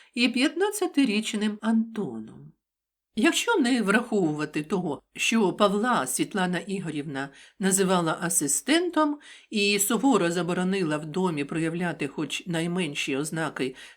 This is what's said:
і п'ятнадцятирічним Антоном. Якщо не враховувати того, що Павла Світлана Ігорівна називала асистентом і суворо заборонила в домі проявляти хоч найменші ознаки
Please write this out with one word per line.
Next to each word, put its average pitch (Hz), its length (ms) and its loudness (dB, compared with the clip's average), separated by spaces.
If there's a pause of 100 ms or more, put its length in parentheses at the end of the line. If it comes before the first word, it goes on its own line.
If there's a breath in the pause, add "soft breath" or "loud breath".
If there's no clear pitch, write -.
(140 loud breath)
і 247 160 4
п'ятнадцятирічним 247 1300 0
Антоном. 175 880 -2 (640)
Якщо 330 440 2
не 247 220 2
враховувати 175 840 0
того, 156 380 -4 (140)
що 208 380 2
Павла 202 540 2
Світлана 180 520 -2
Ігорівна 151 720 -6 (300 loud breath)
називала 190 640 2
асистентом 294 960 0 (300 loud breath)
і 202 300 2
суворо 196 520 2
заборонила 175 680 0
в 156 80 -6
домі 156 380 -2
проявляти 165 640 -2
хоч - 400 -6
найменші 165 680 -2
ознаки 151 580 -4 (220 loud breath)